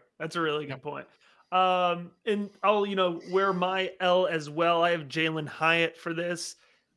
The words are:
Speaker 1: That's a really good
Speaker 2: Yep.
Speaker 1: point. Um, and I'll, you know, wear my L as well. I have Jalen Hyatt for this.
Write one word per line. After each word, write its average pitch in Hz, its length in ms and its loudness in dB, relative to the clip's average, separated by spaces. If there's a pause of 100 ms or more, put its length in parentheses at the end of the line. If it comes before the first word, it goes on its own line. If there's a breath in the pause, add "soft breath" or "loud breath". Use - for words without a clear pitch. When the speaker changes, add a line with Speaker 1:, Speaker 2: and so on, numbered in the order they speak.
(200)
Speaker 1:
That's 160 160 -8
a 170 60 -2
really 151 240 -2
good 139 60 -10
Speaker 2:
Yep. 131 120 -10
Speaker 1:
point. 139 240 -10 (440 soft breath)
Um, 180 600 2 (140)
and 202 240 -2 (120)
I'll, 202 240 2
you 202 100 -4
know, 180 260 0 (100)
wear 196 220 2
my 185 380 -2 (100)
L 180 260 4
as 151 220 -4
well. 170 340 2
I 170 80 4
have 160 160 -2
Jalen 160 400 -2
Hyatt 165 500 0
for 170 160 -8
this. 175 440 -6 (400 soft breath)